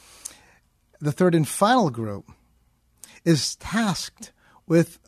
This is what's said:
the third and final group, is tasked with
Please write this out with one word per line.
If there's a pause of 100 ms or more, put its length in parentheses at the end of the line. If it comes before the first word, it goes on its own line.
(1000)
the
third
and
final
group, (960)
is
tasked (340)
with